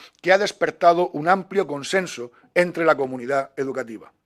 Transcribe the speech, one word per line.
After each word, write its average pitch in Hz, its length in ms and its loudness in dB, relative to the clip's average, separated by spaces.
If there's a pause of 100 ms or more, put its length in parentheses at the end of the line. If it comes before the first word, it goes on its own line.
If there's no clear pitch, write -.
(220)
que 180 100 2
ha 196 60 6
despertado 175 720 2
un 147 160 -6
amplio 185 400 0
consenso 143 640 -6 (240)
entre 175 300 0
la 156 120 4
comunidad 135 600 -4
educativa. 120 560 -8 (140)